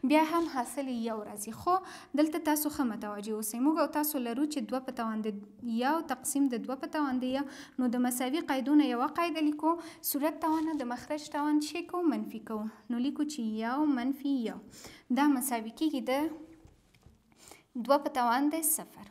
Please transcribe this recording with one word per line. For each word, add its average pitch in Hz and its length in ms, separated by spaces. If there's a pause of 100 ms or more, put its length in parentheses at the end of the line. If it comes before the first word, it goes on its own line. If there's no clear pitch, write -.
(120)
بیا 311 180
هم 339 240
حاصل 262 340
یې 240 100 (120)
یو 220 140
راځي. 208 360
خو 359 140 (460)
دلته 311 280
تاسو 302 280
ښه 254 160
متوجه 208 480
اوسئ، 233 260
موږ 320 180
او 294 140
تاسو 294 260
لرو 233 220
چې 254 240
دوه 254 180
په 254 140
توان 220 240
د - 20 (540)
یو 277 120 (200)
تقسیم 277 400
د 220 100
دوه 262 220
په 339 100
توان 254 300
د 254 100
یو، 277 80 (380)
نو 247 160
د 247 100
مساوي 254 340 (120)
قاعدو 269 260
نه 262 140
یوه 269 260
قاعده 320 300
لیکو. 311 260 (380)
صورت 311 320
توان 311 260
نه 285 80
د 240 140
مخرج 302 420
توان 294 320
چی 339 240
کوو؟ 359 100 (120)
منفي 214 340
کوو. 214 160 (260)
نو 240 160
لیکو 294 160
چې 294 180 (200)
یو 269 400
منفي 277 340 (140)
یو 180 100 (640)
دا 294 160
مساوي 226 420
کیږي 302 320
د 302 340 (1300)
دوه 247 280
په 294 120
توان 247 360
د 320 120
صفر. - 460